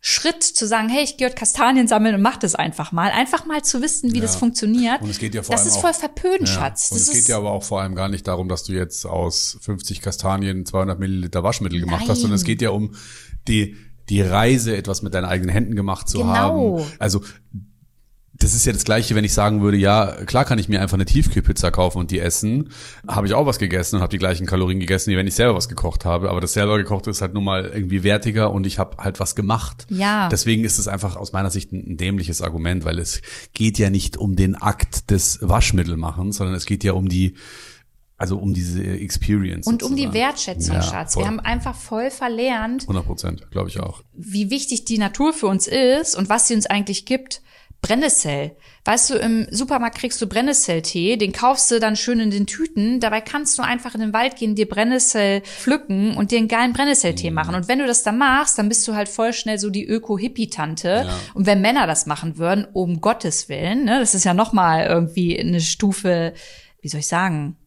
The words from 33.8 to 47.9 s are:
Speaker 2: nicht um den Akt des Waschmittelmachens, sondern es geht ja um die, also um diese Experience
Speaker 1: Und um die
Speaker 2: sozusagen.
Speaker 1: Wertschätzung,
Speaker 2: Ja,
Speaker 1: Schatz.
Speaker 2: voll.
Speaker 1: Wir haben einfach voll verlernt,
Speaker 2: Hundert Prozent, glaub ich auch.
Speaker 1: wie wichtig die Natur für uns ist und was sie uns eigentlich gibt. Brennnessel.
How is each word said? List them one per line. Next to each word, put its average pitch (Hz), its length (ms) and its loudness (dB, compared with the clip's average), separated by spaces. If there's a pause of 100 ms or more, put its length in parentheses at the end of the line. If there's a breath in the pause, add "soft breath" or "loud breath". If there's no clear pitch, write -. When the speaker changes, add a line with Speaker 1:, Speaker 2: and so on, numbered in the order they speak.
Speaker 2:
nicht 95 280 0
um 101 180 0
den 95 220 2
Akt - 560 -2
des - 280 2
Waschmittelmachens, 90 960 0
sondern 92 200 -2
es - 100 -8
geht 101 160 0
ja 95 100 2
um 92 160 2
die, 90 280 2 (800 loud breath)
also 92 200 -4
um 101 160 -2
diese 87 300 -2
Experience 95 840 -2
Speaker 1:
Und 233 160 0
um 269 100 -2
die 277 80 -2
Speaker 2:
sozusagen. 220 240 0
Speaker 1:
Wertschätzung, 175 480 -4
Speaker 2:
Ja, 85 80 2
Speaker 1:
Schatz. 87 320 -4
Speaker 2:
voll. - 80 0
Speaker 1:
Wir - 60 0
haben 220 120 -4
einfach 240 360 -4
voll 240 340 -4
verlernt, 240 800 -4
Speaker 2:
Hundert 92 180 -2
Prozent, - 460 -6
glaub 92 160 -2
ich 85 100 -8
auch. - 240 -8 (100)
Speaker 1:
wie 196 380 -4
wichtig 269 340 -4
die 226 140 -2
Natur 214 340 0
für 269 140 -2
uns 190 220 2
ist 262 480 2
und 190 120 -2
was 226 200 2
sie 233 80 0
uns 208 100 0
eigentlich 202 400 -2
gibt. 262 340 -4 (420 soft breath)
Brennnessel. 156 720 0 (340 soft breath)